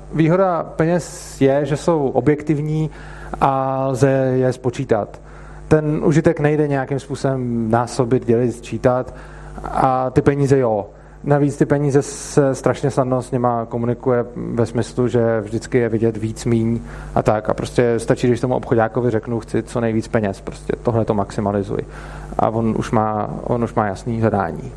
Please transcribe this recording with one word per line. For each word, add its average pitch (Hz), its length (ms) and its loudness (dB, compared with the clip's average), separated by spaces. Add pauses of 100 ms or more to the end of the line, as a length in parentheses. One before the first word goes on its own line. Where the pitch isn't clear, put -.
(140)
výhoda 165 500 4 (120)
peněz - 680 -2
je, 135 240 4
že 147 120 -2
jsou 151 300 2
objektivní 151 800 0 (520)
a 135 460 2
lze 135 220 4 (260)
je 127 180 2
spočítat. 117 680 -2 (460)
Ten 156 360 4
užitek 160 360 4
nejde 151 280 2
nějakým 139 320 -2
způsobem 123 720 -2
násobit, 120 540 2
dělit, 117 260 2
sčítat 123 640 -2 (500)
a 131 460 0
ty 143 120 2
peníze 139 360 4
jo. 110 280 2 (380)
Navíc 143 340 2
ty 160 80 4
peníze 143 360 2
se 135 540 0
strašně 127 360 0
snadno 127 300 0
s - 100 -10
nima 120 340 0
komunikuje 120 600 0 (100)
ve 117 300 0
smyslu, 123 420 -2
že 113 340 2
vždycky 107 360 -4
je 117 120 2
vidět 110 280 0
víc, 110 280 -6
míň 117 340 2 (360)
a 123 80 2
tak. 110 260 0
A - 40 2
prostě 117 460 0
stačí, 123 280 2
když 120 120 4
tomu 127 160 0
obchodákovi 120 560 0
řeknu, 110 280 -2
chci 113 240 -4
co - 180 -4
nejvíc 113 260 0
peněz, 101 340 -2
prostě - 320 -6 (100)
tohle 113 220 2
to 113 80 0
maximalizuj. 101 680 -2 (600)
A 110 100 4
on 113 280 0
už 107 140 -4
má, 107 380 0 (140)
on 120 200 0
už 107 100 -4
má 107 140 2
jasný 113 340 -4
zadání. 95 560 0